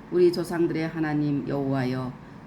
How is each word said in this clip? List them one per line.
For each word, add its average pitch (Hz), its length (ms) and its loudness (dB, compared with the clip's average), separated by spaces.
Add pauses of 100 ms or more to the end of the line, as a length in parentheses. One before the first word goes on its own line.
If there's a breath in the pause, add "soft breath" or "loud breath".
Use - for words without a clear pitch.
(100)
"우리 175 220 6
조상들의 165 560 0
하나님 151 600 0
여호와여, 131 640 -2 (340 loud breath)